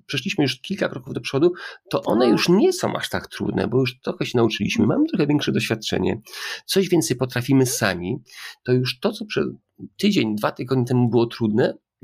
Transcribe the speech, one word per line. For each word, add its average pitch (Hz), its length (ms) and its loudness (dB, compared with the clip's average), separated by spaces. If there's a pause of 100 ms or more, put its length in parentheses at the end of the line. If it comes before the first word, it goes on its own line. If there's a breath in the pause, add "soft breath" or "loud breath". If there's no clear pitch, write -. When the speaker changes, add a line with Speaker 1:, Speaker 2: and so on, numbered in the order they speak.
Speaker 1:
przeszliśmy 147 380 -2
już 127 160 -2
kilka - 280 -4
kroków 135 260 -12
do - 60 -6
przodu, 151 320 2 (380 loud breath)
to - 120 -2
one - 220 2
Speaker 2:
Tak. 233 80 4
Speaker 1:
już - 160 2
nie 247 240 6
są 101 240 -2
aż - 120 -8
tak - 200 -6
trudne, - 400 -2
bo 123 120 2
już 127 200 -2
trochę - 260 -6
się - 120 -2
nauczyliśmy, 110 460 2
Speaker 2:
Mhm. 120 160 2
Speaker 1:
mamy 311 80 2
trochę 160 180 0
większe 147 260 0
doświadczenie, 104 680 -2 (460 loud breath)
coś 190 220 0
więcej 160 280 2
potrafimy 131 500 2
sami, 98 560 -2 (420 loud breath)
to 127 80 0
już 127 280 0
to, 214 120 0
co 220 140 -10
przed - 180 -4 (540)
tydzień, 135 380 2
dwa 147 160 -2
tygodnie 127 320 -2
temu 123 240 4
było 120 180 4
trudne, 117 480 0 (300)